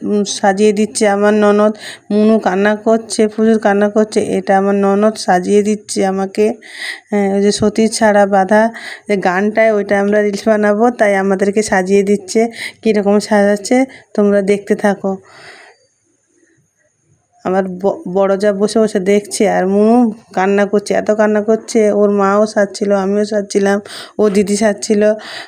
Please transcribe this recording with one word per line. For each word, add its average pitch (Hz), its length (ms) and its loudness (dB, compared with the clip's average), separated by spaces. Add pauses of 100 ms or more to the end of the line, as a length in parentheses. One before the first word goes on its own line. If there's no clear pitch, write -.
উম, 208 200 -2
সাজিয়ে 202 500 0
দিচ্ছি। 214 340 -2
আমার 202 260 2
ননদ 208 400 2 (380)
মুনু 214 280 4
কান্না 202 360 0
করছে, 226 520 -2
প্রচুর 220 320 0
কান্না 208 300 2
করছে। 214 360 0
এটা 190 320 -2
আমার 196 180 0
ননদ 202 420 0
সাজিয়ে 190 460 0
দিচ্ছে 208 420 -4
আমাকে। 190 400 -2 (640)
হ্যাঁ, 202 260 0
ওই 202 80 0
যে 202 100 2
সতীর 220 380 0
ছাড়া 208 360 2
বাঁধা 196 380 2 (400)
যে 208 140 -2
গানটায়, 208 540 0
ওইটা 202 280 0
আমরা 202 220 0
রিলস 208 260 -4
বানাবো, 208 440 2
তাই 208 240 0
আমাদেরকে 196 480 0
সাজিয়ে 196 400 0
দিচ্ছে। 202 380 -2 (380)
কীরকম 208 400 0
সাজাচ্ছে 202 580 0 (360)
তোমরা 202 280 2
দেখতে 202 340 -2
থাকো। 196 360 -2 (2250)
আমার 185 240 -2
ব-, 185 320 -4 (120)
বড় 196 240 0
যা 208 160 0
বসে 208 260 -2
বসে 214 200 0
দেখছে, 202 500 0
আর 180 180 0
মুনু 208 280 2 (380)
কান্না 202 320 0
করছে, 208 280 -2
এত 196 180 0
কান্না 214 300 2
করছে। 220 500 0
ওর 202 200 2
মাও 202 360 2
সাজছিল, 202 460 -2
আমিও 202 320 0
সাজছিলাম, 202 520 -2 (420)
ও 214 100 4
দিদি 202 280 0
সাজছিল, 208 440 0 (460)